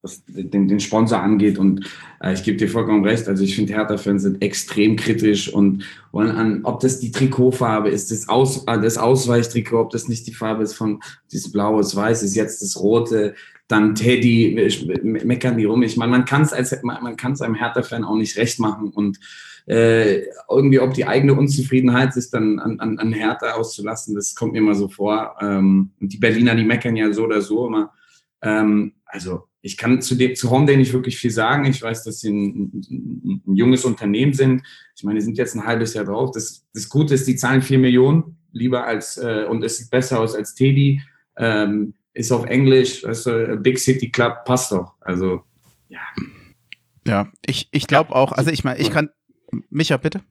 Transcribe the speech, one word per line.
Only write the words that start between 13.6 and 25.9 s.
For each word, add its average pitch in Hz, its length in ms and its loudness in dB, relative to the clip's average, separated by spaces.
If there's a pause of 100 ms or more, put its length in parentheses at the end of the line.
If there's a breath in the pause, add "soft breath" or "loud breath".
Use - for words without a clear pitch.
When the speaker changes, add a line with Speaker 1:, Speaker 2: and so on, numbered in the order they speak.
Speaker 1:
dann 107 260 4
Teddy, 113 580 4
me-, 95 520 0
me-, 110 200 -2
meckern 123 340 0
die 107 80 2
rum. 117 180 2
Ich 110 120 -4
mein, 117 140 0
man 127 140 4
kann's 147 280 2
als, 127 300 -4
man, 123 180 -6
man 120 160 -12
kann's 135 260 -6
einem 113 120 -2
Hertha-Fan 117 480 -4
auch 104 140 -2
nicht 107 200 -2
recht 117 220 -2
machen 107 300 -2
und, 101 320 -4 (460 loud breath)
äh, 113 560 4 (280)
irgendwie, 135 300 6
ob 131 120 0
die 131 140 -4
eigene 135 280 4
Unzufriedenheit 131 800 2
sich 123 180 -4
dann 107 280 0
an, 110 220 -6
an, 113 180 -4
an 110 140 -2
Hertha 110 400 -4
auszulassen, 113 640 -6
das - 180 -6
kommt 110 200 -4
mir 113 40 -4
immer 107 160 4
so 98 140 0
vor. 107 520 -4
Ähm, 98 600 2